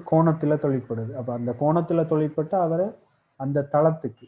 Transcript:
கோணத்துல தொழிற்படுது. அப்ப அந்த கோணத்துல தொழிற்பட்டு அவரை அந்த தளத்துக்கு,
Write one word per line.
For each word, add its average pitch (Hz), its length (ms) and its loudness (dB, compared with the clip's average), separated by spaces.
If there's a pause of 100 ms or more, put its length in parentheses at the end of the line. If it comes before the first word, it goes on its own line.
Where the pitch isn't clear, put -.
கோணத்துல 160 520 4
தொழிற்படுது. 120 560 -2
அப்ப 127 200 -8
அந்த 120 200 -4
கோணத்துல 160 540 0
தொழிற்பட்டு 156 500 0
அவரை 170 300 0 (520)
அந்த 139 320 -2
தளத்துக்கு, 151 560 0